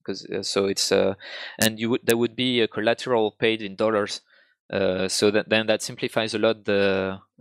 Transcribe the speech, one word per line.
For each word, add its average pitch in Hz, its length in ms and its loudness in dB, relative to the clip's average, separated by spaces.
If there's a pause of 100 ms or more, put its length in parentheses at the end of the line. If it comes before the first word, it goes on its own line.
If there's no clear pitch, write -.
'cause, 98 220 -8
uh, 98 160 -6
so 98 240 0
it's, - 260 -2
uh, 98 220 4 (460)
and 110 200 0
you 113 100 0
would, 127 140 0
there 117 120 -6
would 117 200 -2
be 127 240 0
a 110 80 4
collateral 113 640 0
paid 113 280 0
in 98 140 -10
dollars, 107 460 0 (520)
uh, 95 360 0
so 104 240 4
that, 104 160 0
then 110 180 2
that 107 160 0
simplifies 110 520 -4
a 110 40 -2
lot 107 260 0
the, 95 540 0 (220)